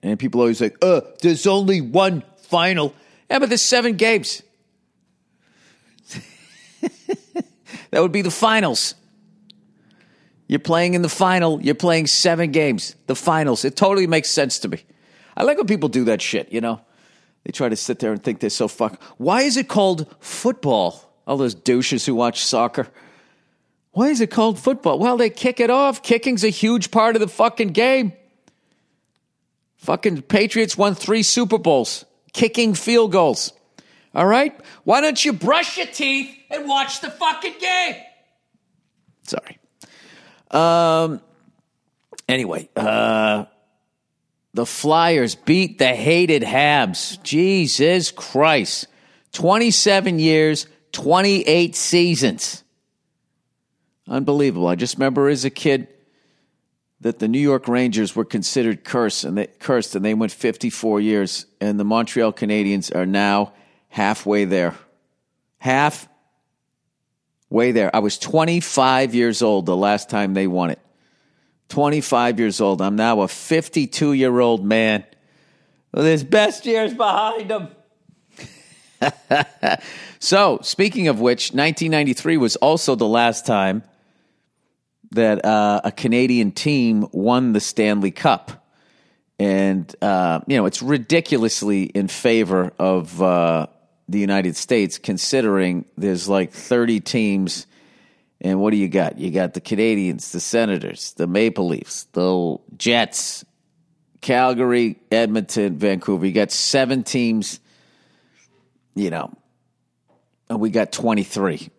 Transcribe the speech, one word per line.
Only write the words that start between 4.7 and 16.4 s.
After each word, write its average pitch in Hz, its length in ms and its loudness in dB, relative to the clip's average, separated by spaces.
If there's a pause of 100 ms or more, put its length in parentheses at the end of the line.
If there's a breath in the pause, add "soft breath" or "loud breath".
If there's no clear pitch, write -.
<laughs> - 120 -16 (1700 loud breath)
That - 120 2
would 180 80 2
be 202 120 -2
the 180 100 -2
finals. 214 640 0 (1500 soft breath)
You're 147 100 -2
playing 170 360 0
in 175 80 0
the 165 60 -2
final. 175 540 2
You're 147 140 0
playing 165 320 0
seven 170 420 2
games. 139 460 -2 (100)
The 131 80 -2
finals. 151 500 0
It 131 120 -2
totally 190 320 2
makes 160 220 0
sense 139 300 -2
to 107 80 -8
me. 82 140 -8 (540 soft breath)
I - 80 0
like 98 140 2
when 214 100 -2
people 160 200 0
do 123 180 0
that 110 140 2
shit, - 320 -6